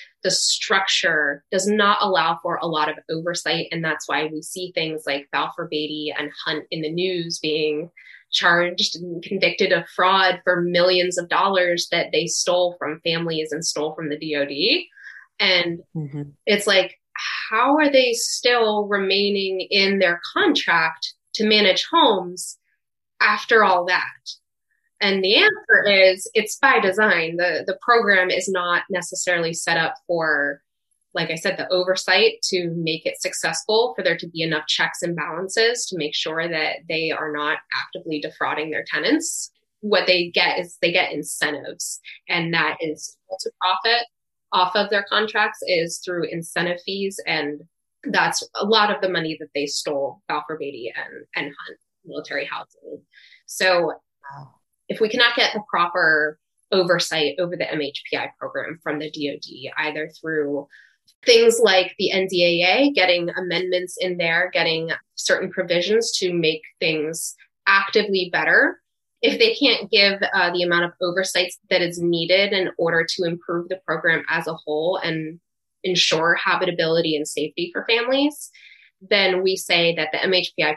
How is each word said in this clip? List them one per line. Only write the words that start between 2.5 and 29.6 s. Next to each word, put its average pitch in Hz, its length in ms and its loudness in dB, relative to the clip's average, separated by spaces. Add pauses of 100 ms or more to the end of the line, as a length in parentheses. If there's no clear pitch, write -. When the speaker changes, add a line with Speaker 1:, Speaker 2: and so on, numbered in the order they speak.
Speaker 1:
a 170 100 -6
lot 156 240 0
of 151 60 -6 (140)
oversight. 165 600 -4
And 165 100 -4
that's 156 240 -4
why 151 200 -2
we 156 160 -8
see 180 320 -10
things 160 320 -4
like 143 260 -4
Balfour 160 380 -4
Beatty 151 460 -4
and 147 140 -6 (140)
Hunt 156 260 -4
in 165 120 -6
the 156 80 -4
news 170 480 -4
being 156 520 -2 (420)
charged 175 640 2
and 170 260 -8
convicted 185 480 2
of 170 200 0
fraud 185 520 2
for 180 180 2
millions 180 580 2
of 175 100 -4
dollars 180 640 2
that 170 180 0
they 160 160 0
stole 180 540 0
from 151 240 -6
families 165 480 -2
and 165 120 -6
stole 160 300 -4
from 165 140 -8
the 147 100 -6
D 156 160 -6
O 143 100 0
D. 180 440 0 (500)
And 175 420 0 (140)
Speaker 2:
Mm-hmm. 147 280 -8 (240)
Speaker 1:
it's 208 200 2
like, 190 320 2 (520)
how 254 260 2
are 294 160 4
they 254 200 4
still 226 760 0
remaining 196 720 0 (100)
in 196 300 2
their 175 200 2 (120)
contract 170 800 0 (220)
to 214 120 0
manage 202 380 4
homes 196 720 2 (640)
after 214 420 4
all 180 220 4
that? 180 260 0 (920)
And 196 180 2
the 202 140 4
answer 392 500 4
is 190 460 4
it's 214 240 0
by 262 240 4
design. 185 560 2
The, 175 300 0
the - 160 -4
program 202 480 4
is 180 180 -2
not 175 400 0
necessarily 170 640 -2
set 165 240 -2